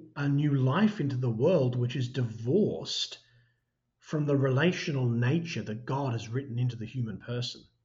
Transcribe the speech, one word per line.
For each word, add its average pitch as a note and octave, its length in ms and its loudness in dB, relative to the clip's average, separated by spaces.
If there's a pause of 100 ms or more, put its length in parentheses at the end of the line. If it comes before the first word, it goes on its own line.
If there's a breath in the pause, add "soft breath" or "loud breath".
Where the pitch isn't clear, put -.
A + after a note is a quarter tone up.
(160)
a C#3+ 120 0
new C#3+ 260 4
life C#3 460 4
into C3+ 160 0
the B2 140 0
world B2+ 460 2
which A#2+ 200 0
is B2 140 -2
divorced A2+ 1080 -2 (800 soft breath)
from D3+ 260 -2
the C#3+ 100 2
relational C3+ 720 2
nature A#2+ 540 0
that A2 220 -8
God C3+ 280 -2
has G#2+ 160 -6
written A#2+ 300 -4
into B2 160 0
the G#2+ 100 -8
human A2 320 -6
person. B2 440 -8 (240)